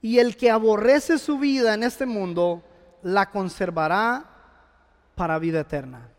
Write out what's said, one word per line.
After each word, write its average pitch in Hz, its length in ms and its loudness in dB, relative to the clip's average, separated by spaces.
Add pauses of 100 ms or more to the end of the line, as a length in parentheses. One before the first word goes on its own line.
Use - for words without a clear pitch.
Y 226 160 2
el 240 180 2
que 247 140 4
aborrece 220 680 4
su 294 200 -4
vida 262 360 2
en 214 80 -4
este 254 240 -4
mundo, 175 560 -2 (400)
la 196 280 0
conservará 190 920 -2 (920)
para 160 240 -4
vida 160 220 -2
eterna. 131 480 -10 (100)